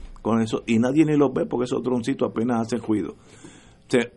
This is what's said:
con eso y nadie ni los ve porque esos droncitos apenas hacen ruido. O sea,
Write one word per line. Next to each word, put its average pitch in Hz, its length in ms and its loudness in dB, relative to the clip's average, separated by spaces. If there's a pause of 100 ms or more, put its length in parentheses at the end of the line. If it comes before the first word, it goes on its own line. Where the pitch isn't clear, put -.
(200)
con 113 200 2
eso 110 240 -2
y 113 140 2
nadie 135 240 4
ni 151 140 2
los 139 160 4
ve - 120 0
porque 123 200 -2
esos 127 180 -2
droncitos 123 460 -2
apenas 117 320 -2
hacen 113 180 -4
ruido. 107 320 -2
O - 800 -20
sea, 120 280 2